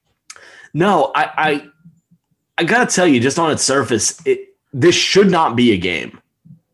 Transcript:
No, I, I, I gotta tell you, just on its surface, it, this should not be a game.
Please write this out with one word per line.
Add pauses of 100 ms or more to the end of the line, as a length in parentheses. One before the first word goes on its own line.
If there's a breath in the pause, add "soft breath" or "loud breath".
(760 loud breath)
No,
I,
I, (880)
I
gotta
tell
you,
just
on
its
surface,
it, (160)
this
should
not
be
a
game. (540)